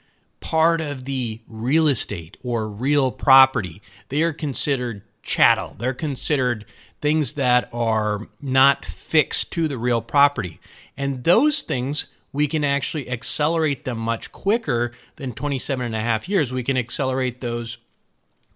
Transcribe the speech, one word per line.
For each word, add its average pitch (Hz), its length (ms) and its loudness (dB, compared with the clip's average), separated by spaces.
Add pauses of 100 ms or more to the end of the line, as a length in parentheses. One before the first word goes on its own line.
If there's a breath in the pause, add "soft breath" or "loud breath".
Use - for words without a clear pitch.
(400 soft breath)
part 160 400 2
of 143 240 -6
the 123 440 -2
real 135 400 2
estate 92 540 -2
or 113 260 -2
real 131 420 2
property. 127 720 4 (260 loud breath)
They 151 140 -2
are 165 100 0
considered 123 720 -4 (200)
chattel. 107 560 2
They're 123 160 -2
considered 131 680 -2 (360 loud breath)
things 151 340 0
that 123 380 2
are 110 560 0 (120)
not 135 440 2
fixed - 680 -2
to 165 160 0
the 135 100 -4
real 120 220 0
property. 123 600 0 (360 loud breath)
And 135 280 -4
those 254 380 4
things, 135 440 -2 (260 soft breath)
we 147 160 2
can 151 160 0
actually 139 440 -2
accelerate 147 760 -2
them 120 140 -4
much 113 320 -4
quicker 139 640 0 (240 loud breath)
than 131 160 -6
twenty-seven 135 520 -2
and 113 120 -2
a 110 40 -2
half 113 280 -2
years. 160 240 0
We 127 100 -2
can 131 140 -2
accelerate 127 640 -2
those, 117 380 -6 (760)